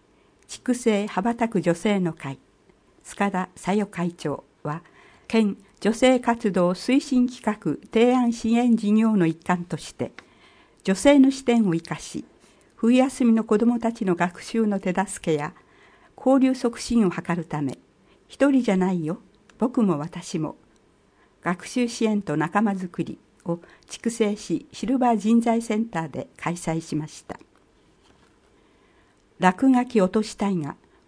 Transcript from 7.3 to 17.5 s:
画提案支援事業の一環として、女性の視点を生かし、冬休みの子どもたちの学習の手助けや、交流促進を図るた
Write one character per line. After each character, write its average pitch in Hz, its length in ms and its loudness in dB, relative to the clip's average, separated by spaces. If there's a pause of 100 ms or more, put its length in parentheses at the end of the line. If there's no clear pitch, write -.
画 208 360 -4 (120)
提 240 240 4
案 240 160 2
支 226 220 -2
援 233 240 4
事 202 140 0
業 220 260 4
の 175 80 4
一 165 180 -2
環 175 200 -2
と 170 120 -8
し - 200 -14
て、 - 160 -8 (720)
女 190 100 0
性 285 240 6
の 269 140 8
視 - 120 -8
点 233 240 2
を 170 60 2
生 165 140 -4
か 151 100 -6
し、 - 280 -12 (500)
冬 240 220 2
休 262 280 0
み 226 80 6
の 220 100 0
子 214 140 0
ど 226 80 2
も 240 140 2
た 233 120 -2
ち 233 140 -6
の 185 80 2
学 175 300 -4
習 226 240 -2
の 202 120 0
手 185 140 -4
助 190 380 -4
け 156 40 2
や、 147 200 -6 (600)
交 269 240 4
流 262 140 4
促 240 260 -4
進 233 280 2
を - 20 4
図 170 260 -4
る 165 100 -6
た 151 180 -6